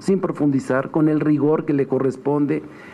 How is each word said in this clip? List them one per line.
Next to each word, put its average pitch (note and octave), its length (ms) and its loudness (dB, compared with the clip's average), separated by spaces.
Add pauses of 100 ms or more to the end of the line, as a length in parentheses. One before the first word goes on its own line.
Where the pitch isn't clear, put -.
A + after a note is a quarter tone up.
sin F#3+ 180 2
profundizar, C#3 720 0
con D#3 180 2
el D3+ 120 2
rigor D3+ 440 2
que D#3+ 80 -2
le C#3 140 0
corresponde C#3 800 0 (300)